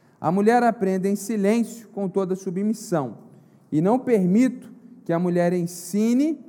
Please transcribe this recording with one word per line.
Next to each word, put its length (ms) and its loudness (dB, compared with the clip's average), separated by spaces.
A 100 -2
mulher 320 4
aprenda 460 0
em 80 0
silêncio, 720 -2
com 200 -6
toda 280 -2
submissão, 840 -4
e 80 2
não 180 4
permito 760 2
que 80 -4
a 60 2
mulher 340 0
ensine, 880 0